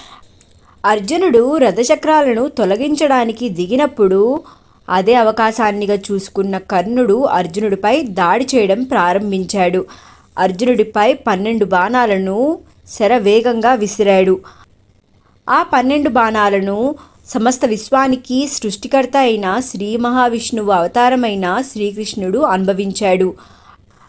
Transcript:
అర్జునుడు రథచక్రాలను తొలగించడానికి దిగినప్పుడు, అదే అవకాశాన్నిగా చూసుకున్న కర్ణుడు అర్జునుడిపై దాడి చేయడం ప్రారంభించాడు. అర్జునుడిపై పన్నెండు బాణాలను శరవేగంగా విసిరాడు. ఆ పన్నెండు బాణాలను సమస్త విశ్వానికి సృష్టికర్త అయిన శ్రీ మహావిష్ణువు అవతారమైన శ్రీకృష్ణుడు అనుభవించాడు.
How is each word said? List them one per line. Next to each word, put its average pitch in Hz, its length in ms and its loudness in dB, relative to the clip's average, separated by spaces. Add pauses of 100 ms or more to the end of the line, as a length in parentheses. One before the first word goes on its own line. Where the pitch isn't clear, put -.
(840)
అర్జునుడు 247 720 2
రథచక్రాలను 269 920 2
తొలగించడానికి 247 1000 0
దిగినప్పుడు, 208 920 0 (480)
అదే 190 240 2
అవకాశాన్నిగా 220 800 0
చూసుకున్న 196 640 -4
కర్ణుడు 214 640 0
అర్జునుడిపై 196 800 0
దాడి 196 540 0
చేయడం 208 280 2
ప్రారంభించాడు. 190 1000 0 (520)
అర్జునుడిపై 214 760 0
పన్నెండు 214 520 -2
బాణాలను 202 920 0 (300)
శరవేగంగా 226 840 2
విసిరాడు. 196 680 2 (1080)
ఆ 302 140 2
పన్నెండు 285 460 0
బాణాలను 214 840 0 (320)
సమస్త 254 380 0
విశ్వానికి 254 840 -2
సృష్టికర్త 262 720 -2
అయిన 220 420 0
శ్రీ 214 380 -6
మహావిష్ణువు 233 720 -2
అవతారమైన 214 1000 0
శ్రీకృష్ణుడు 208 680 -4
అనుభవించాడు. 190 920 0 (760)